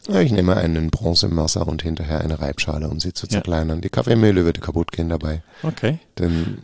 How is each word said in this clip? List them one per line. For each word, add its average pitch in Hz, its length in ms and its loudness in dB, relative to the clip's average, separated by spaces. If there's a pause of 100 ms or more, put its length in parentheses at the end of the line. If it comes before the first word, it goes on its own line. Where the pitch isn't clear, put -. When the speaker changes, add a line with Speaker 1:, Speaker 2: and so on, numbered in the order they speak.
Speaker 1:
Ja, 196 120 2
ich 139 120 4
nehme 92 240 4
einen 82 340 0
Bronzemesser 82 760 0
und 78 140 -4
hinterher 78 400 -4
eine 78 180 -2
Reibschale, 76 480 -4
um 76 100 -6
sie 87 140 -6
zu - 140 -10
Speaker 2:
Ja. - 80 -8
Speaker 1:
zerkleinern. 80 480 0
Die 95 60 -2
Kaffeemühle 110 560 4
würde 82 160 0
kaputt 85 300 -2
gehen 82 180 -2
dabei. 78 340 -2 (200)
Speaker 2:
Okay. 156 380 0 (180)
Speaker 1:
Denn 87 460 0